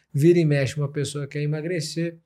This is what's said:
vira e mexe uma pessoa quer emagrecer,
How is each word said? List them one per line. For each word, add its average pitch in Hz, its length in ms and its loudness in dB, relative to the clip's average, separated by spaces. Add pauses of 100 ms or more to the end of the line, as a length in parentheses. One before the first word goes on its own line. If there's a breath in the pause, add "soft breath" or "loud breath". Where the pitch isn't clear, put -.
(140 soft breath)
vira 165 240 6
e 170 60 4
mexe 143 320 0
uma 143 160 -4
pessoa 143 340 -6
quer 147 160 -6
emagrecer, 165 840 -4